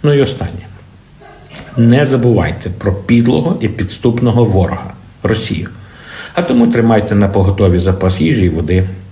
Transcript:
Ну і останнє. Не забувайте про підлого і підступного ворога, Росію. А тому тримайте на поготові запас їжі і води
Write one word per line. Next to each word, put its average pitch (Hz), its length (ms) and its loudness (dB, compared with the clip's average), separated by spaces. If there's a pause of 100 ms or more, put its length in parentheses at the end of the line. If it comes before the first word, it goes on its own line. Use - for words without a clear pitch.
Ну 147 120 2
і 139 60 4
останнє. - 460 -4 (1080)
Не 123 300 4
забувайте 117 640 0
про 95 240 -2
підлого 120 680 0
і 110 80 -2
підступного 117 760 0
ворога, 95 480 -2 (300)
Росію. - 460 -4 (680)
А 170 80 -2
тому 120 240 2
тримайте 113 480 2
на 101 140 4
поготові 95 500 2
запас 92 420 0
їжі 92 240 2
і 87 40 2
води 82 400 0 (240)